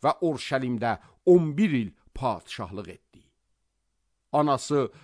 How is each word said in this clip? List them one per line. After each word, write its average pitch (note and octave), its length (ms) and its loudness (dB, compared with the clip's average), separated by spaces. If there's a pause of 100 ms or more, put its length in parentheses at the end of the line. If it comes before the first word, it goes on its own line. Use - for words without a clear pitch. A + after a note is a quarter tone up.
və D3+ 120 2 (100)
Orşəlimdə B2 720 -4 (320)
on E3 300 6
bir G3 140 4
il A#2 200 -2 (240)
padşahlıq G2 720 -8
etdi. - 340 -20 (1120)
Anası D3 600 0 (120)